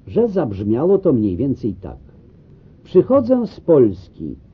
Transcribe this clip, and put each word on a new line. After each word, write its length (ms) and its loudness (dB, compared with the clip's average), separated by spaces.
że 220 -2
zabrzmiało 680 0
to 140 2
mniej 240 0
więcej 380 -4
tak: 240 -16
"Przychodzę 640 2
z 140 -16
Polski, 760 0